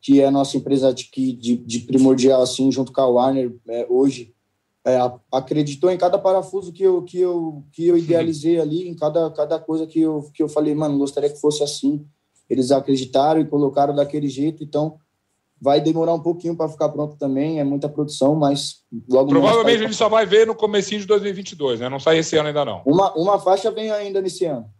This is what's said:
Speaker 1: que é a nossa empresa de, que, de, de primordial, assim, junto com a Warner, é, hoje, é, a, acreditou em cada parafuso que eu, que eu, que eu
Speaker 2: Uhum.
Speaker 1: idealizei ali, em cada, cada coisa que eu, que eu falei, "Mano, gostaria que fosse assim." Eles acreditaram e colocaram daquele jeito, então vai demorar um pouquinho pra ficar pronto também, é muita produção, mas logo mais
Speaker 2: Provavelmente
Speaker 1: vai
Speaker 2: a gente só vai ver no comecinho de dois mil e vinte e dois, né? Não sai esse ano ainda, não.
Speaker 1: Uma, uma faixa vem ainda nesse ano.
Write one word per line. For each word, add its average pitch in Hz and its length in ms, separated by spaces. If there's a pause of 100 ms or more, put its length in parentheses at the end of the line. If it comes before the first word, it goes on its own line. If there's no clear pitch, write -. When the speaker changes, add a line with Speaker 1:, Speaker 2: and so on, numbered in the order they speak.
Speaker 1:
que 139 200
é 135 60
a 135 40
nossa 139 260
empresa 131 380
de, - 120
que, 131 260
de, 120 240
de 117 240
primordial, 131 600
assim, 131 300
junto 127 220
com - 80
a 135 60
Warner, 127 500 (120)
é, 117 200
hoje, 123 440 (540)
é, 127 100
a, 123 160 (200)
acreditou 143 580
em 180 80
cada 180 200
parafuso 185 540
que 185 120
eu, 180 180
que - 160
eu, 165 540
que 170 160
eu 175 60
Speaker 2:
Uhum. 165 60
Speaker 1:
idealizei 165 600
ali, 160 280
em 170 60
cada, 160 360
cada 156 280
coisa 160 300
que 160 120
eu, 156 320
que - 100
eu 151 60
falei, 151 260
"Mano, 147 240
gostaria 139 320
que - 100
fosse 147 240
assim." 147 400 (440)
Eles 123 220
acreditaram 139 680
e 147 60
colocaram 143 480
daquele 143 340
jeito, 147 340
então 151 360 (640)
vai 139 200
demorar 160 340
um 156 80
pouquinho 170 340
pra 160 120
ficar 151 220
pronto 147 260
também, 143 420
é 143 60
muita 143 240
produção, 147 480
mas 143 480 (260)
logo 135 220
mais 139 100
Speaker 2:
Provavelmente 226 360
Speaker 1:
vai 220 60
Speaker 2:
a 214 40
gente 214 80
só 220 120
vai 220 160
ver 208 220
no 220 80
comecinho 208 460
de 190 80
dois 208 120
mil 202 120
e - 20
vinte 190 160
e 180 60
dois, 131 240
né? 123 80
Não 135 100
sai 160 200
esse 160 180
ano 151 100
ainda, 147 180
não. 104 220
Speaker 1:
Uma, 175 280
uma 190 260
faixa 196 280
vem 214 220
ainda 202 320
nesse 185 220
ano. 131 220 (140)